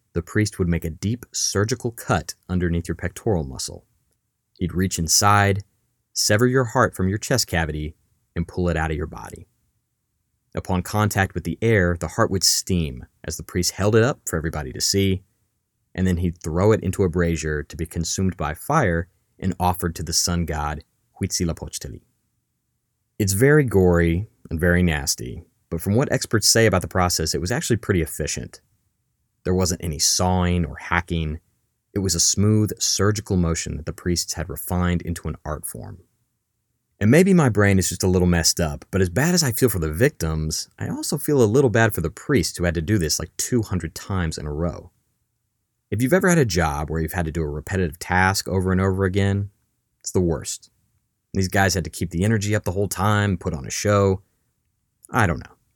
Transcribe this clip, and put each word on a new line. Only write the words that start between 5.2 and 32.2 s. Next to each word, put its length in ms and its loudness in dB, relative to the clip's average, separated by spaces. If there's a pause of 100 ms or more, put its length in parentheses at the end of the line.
sever 340 2
your 180 2
heart 300 2
from 140 0
your 100 -2
chest 280 -2
cavity, 480 -4 (420)
and 120 -2
pull 200 -2
it 80 0
out 140 -2
of 80 -4
your 80 -6
body. 400 -14 (1080)
Upon 280 -4
contact 520 0
with 100 -8
the 180 -6
air, 360 2
the 100 -6
heart 220 -2
would 140 -2
steam 640 -2 (180)
as 140 -8
the 40 -12
priest 300 -4
held 240 2
it 80 6
up 220 -2
for 100 -4
everybody 360 -6
to 80 -10
see, 440 2 (720)
and 100 0
then 100 2
he'd 260 -4
throw 300 2
it 80 2
into 240 -2
a 40 2
brazier 540 -2
to 140 -14
be 100 -6
consumed 500 -2
by 180 -4
fire 540 0 (300)
and 220 -4
offered 340 0
to 80 -10
the 100 -8
sun 320 0
god 380 -6 (380)
Huitzilopochtli. 800 -6 (1200)
It's 140 2
very 300 6
gory 680 4 (220)
and 80 -4
very 240 4
nasty, 640 -2 (260)
but 100 -6
from 140 0
what 160 2
experts 380 0
say 180 4
about 160 4
the 60 -6
process, 440 0
it 80 -2
was 120 -4
actually 240 0
pretty 260 0
efficient. 580 -8 (840)
There 100 0
wasn't 300 0
any 160 -4
sawing 640 2
or 120 -8
hacking. 600 -2 (540)
It 80 -2
was 160 0
a 40 0